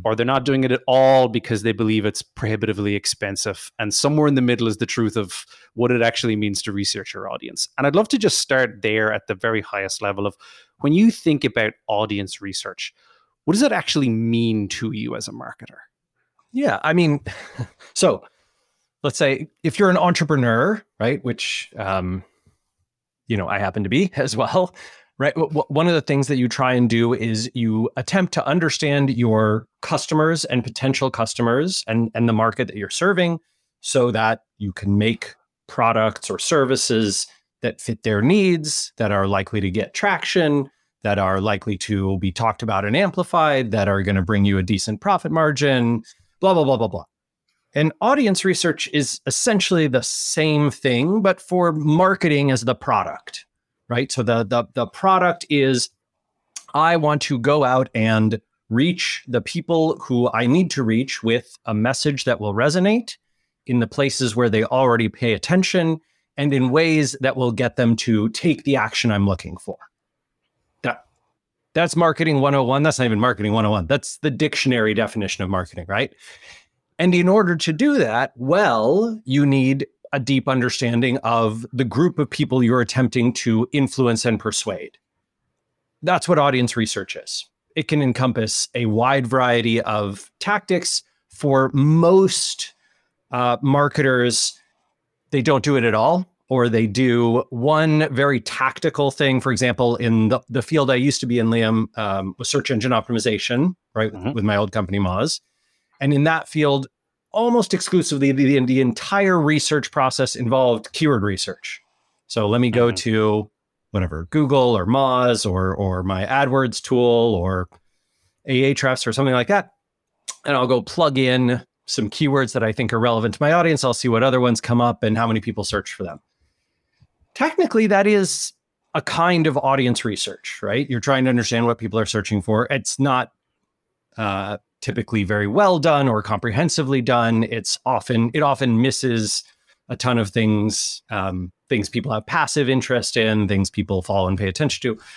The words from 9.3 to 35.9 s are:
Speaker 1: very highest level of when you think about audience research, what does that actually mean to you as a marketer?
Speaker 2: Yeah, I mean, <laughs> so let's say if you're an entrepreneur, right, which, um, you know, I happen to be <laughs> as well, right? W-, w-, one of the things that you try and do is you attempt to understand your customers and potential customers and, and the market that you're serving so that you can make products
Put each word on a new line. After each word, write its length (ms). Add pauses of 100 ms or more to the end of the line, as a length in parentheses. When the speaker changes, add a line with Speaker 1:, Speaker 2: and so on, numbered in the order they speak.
Speaker 1:
very 260
highest 400
level 260
of 80 (440)
when 160
you 160
think 340
about 300 (120)
audience 540
research, 540 (500)
what 80
does 80
that 120
actually 360
mean 600
to 240
you 240
as 120
a 40
marketer? 440 (760)
Speaker 2:
Yeah, 320
I 120
mean, 260 (380)
<laughs> 360
so 300 (800)
let's 160
say 300 (140)
if 160
you're 120
an 80
entrepreneur, 840 (160)
right, 240
which, 540
um, 480 (1040)
you 100
know, 120
I 100
happen 240
to 80
be 220
<laughs> 40
as 180
well, 400 (440)
right? 160
W-, 140
w-, 200
one 180
of 80
the 60
things 260
that 120
you 100
try 260
and 160
do 240
is 400
you 420
attempt 380
to 120
understand 640
your 560 (160)
customers 640
and 180
potential 460
customers 760
and, 280
and 140
the 40
market 340
that 100
you're 140
serving 480 (420)
so 300
that 300 (180)
you 140
can 260
make 360 (340)
products 600